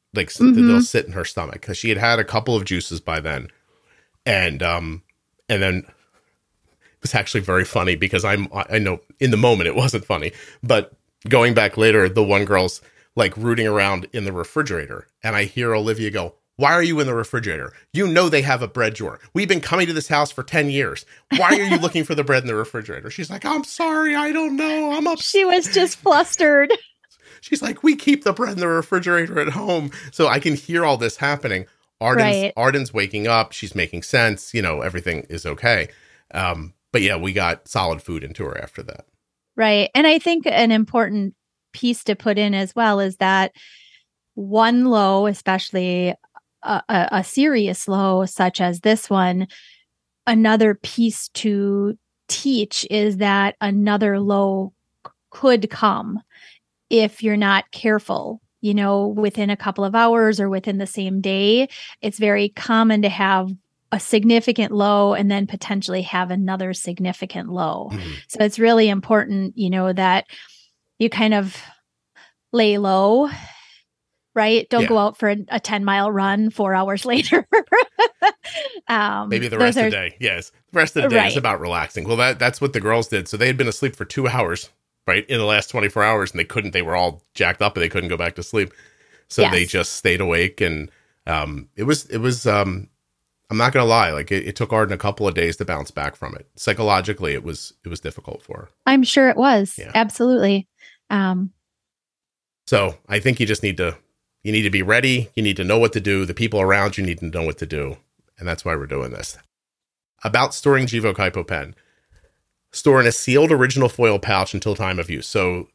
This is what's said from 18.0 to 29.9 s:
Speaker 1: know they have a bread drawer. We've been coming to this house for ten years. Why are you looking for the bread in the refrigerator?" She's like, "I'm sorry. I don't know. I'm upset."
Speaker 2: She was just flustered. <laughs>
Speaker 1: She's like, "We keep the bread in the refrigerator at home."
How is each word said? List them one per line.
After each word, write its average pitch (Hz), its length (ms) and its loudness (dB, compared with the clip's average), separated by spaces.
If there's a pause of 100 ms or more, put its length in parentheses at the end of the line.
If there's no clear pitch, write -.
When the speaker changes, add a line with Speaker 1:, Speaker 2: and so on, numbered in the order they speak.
Speaker 1:
know 175 200 4
they 147 140 4
have 135 180 0
a 120 80 -2
bread 110 260 -2
drawer. 76 260 -10 (140)
We've 190 140 0
been 180 120 2
coming 175 260 0
to 170 60 -4
this 151 160 -6
house 147 240 0
for 127 100 -10
ten 151 260 -2
years. 135 360 -4 (320)
Why 277 140 4
are 202 120 2
you 190 160 2
looking 165 260 -2
for 151 120 -4
the 147 80 -2
bread 131 180 2
in 123 60 -8
the 110 80 -4
refrigerator?" 107 540 -8
She's 156 200 -12
like, 196 140 -12
"I'm 302 180 -2
sorry. 311 540 -2
I 294 160 -2
don't 302 240 -2
know. 311 400 -2
I'm 311 100 -2
upset." 330 180 -4
Speaker 2:
She 392 200 2
was 359 280 2
just 370 260 2
flustered. 302 760 4 (340)
<laughs> - 340 -20
Speaker 1:
She's - 220 -4
like, 220 220 -6
"We 302 100 6
keep 285 300 2
the 196 80 2
bread 214 220 -4
in 185 60 -6
the 175 80 0
refrigerator 170 720 0
at 151 120 0
home." 170 420 -2 (180)